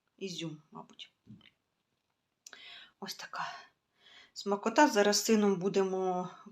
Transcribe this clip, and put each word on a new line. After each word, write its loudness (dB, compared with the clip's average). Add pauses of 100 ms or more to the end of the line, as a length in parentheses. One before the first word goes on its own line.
(180)
Ізюм, -10 (140)
мабуть. -18 (1900)
Ось -12
така -10 (880)
смакота. 2
Зараз 4
з -2
сином 4
будемо 0 (220)